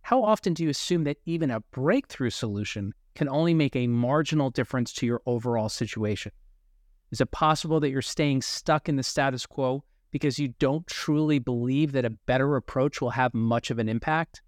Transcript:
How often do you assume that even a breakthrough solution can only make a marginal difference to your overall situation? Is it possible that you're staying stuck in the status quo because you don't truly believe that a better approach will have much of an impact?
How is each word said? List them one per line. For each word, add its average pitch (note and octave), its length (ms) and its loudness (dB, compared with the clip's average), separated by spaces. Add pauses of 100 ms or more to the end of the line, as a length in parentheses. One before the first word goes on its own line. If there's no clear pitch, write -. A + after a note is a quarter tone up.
How B3+ 200 2
often G#3 300 2
do E3 100 -2
you D#3+ 60 2
assume E3 340 0
that C#3+ 220 -2
even E3 260 0
a A2+ 80 -2
breakthrough C#3 680 0
solution G2+ 640 -4 (200)
can D3+ 140 -2
only D#3+ 260 2
make D3+ 220 2
a B2 120 2
marginal C3+ 640 2
difference B2 440 -2
to - 120 -4
your A#2+ 200 0
overall A#2 420 0
situation? G#2+ 640 -4 (800)
Is A2 80 -8
it C3 120 2
possible D#3 500 2
that D3 80 0
you're C3+ 120 0
staying C#3 400 0
stuck - 460 -2
in D3 80 0
the C3+ 80 0
status C3+ 420 -2
quo C3+ 380 -4 (280)
because C#3+ 280 -2
you C#3+ 100 -2 (100)
don't D3 280 0
truly D3+ 520 0
believe B2+ 520 0
that C3 140 0
a A#2 40 0
better C3 460 0
approach C3+ 440 0
will B2 120 -2
have B2+ 220 0
much A#2 360 0
of A#2 100 -2
an A2 80 -2
impact? D#3 600 -2